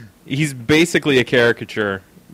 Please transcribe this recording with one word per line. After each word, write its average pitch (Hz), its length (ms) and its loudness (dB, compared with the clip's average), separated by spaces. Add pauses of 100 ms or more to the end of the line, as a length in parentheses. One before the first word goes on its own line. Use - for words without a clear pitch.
(260)
He's 143 300 -4
basically 147 640 0
a 120 40 2
caricature 110 800 -2 (320)